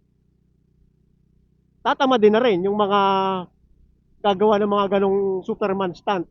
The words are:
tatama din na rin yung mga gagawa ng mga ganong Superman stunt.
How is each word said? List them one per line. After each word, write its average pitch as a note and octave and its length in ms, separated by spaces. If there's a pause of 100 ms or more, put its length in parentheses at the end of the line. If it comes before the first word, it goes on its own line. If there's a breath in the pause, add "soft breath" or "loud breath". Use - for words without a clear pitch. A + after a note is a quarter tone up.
(1900)
tatama C4 320
din G#3 160
na A3 80
rin G3 240
yung G3+ 140
mga G3+ 200 (1300)
gagawa G3+ 320
ng G#3 160
mga G3+ 120 (120)
ganong G3 480
Superman G3 480
stunt. F#3+ 380